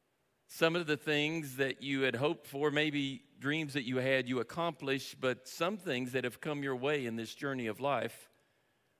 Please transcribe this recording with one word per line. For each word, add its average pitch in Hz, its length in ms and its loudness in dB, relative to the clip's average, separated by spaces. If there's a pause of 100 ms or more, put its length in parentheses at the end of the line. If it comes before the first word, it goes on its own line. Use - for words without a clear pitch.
(460)
Some 165 300 2
of 175 100 0
the 151 100 2
things 147 600 0
that 135 260 0
you 135 200 0
had 131 120 4
hoped 151 320 0
for, 143 240 0
maybe 143 520 0 (160)
dreams 143 360 -2
that 139 100 0
you 127 140 0
had, 131 300 4
you 127 120 2
accomplished, 139 800 -2
but 127 260 0
some 185 300 -2
things 131 360 -2
that 127 120 0
have 120 160 -4
come 147 220 -4
your 139 140 -2
way 139 280 0
in 113 120 -2
this 113 180 -6
journey 135 320 -2
of 104 140 -4
life 131 500 -2 (680)